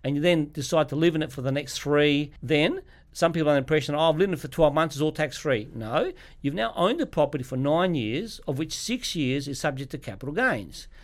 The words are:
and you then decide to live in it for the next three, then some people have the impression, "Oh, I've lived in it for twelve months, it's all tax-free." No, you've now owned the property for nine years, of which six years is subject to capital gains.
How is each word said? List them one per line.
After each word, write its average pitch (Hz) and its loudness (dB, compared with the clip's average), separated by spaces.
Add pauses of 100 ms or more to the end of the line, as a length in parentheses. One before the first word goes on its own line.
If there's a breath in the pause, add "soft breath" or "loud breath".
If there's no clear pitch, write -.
and 139 -2
you 147 0
then 156 4
decide 151 0
to 139 -4
live 160 4
in 156 0
it 139 -6
for 135 -8
the 131 0
next 139 -4
three, 147 2 (140)
then 156 2 (300 soft breath)
some 165 2
people 156 2
have 147 6
the - 4
impression, 147 0
"Oh, 160 4
I've 156 2
lived 190 4
in 180 -2
it - -8
for 147 -10
twelve 151 4
months, 160 2
it's 135 -6
all 151 2
tax-free." 143 -2
No, 117 -2 (300 loud breath)
you've 139 -2
now 220 -2
owned 226 2
the 269 0
property 147 0
for 127 -8
nine 160 2
years, 135 -4
of 135 -4
which 160 -6
six - -6
years 139 0
is 139 -8
subject 135 -4
to - -8
capital 127 -10
gains. 190 -4 (160 soft breath)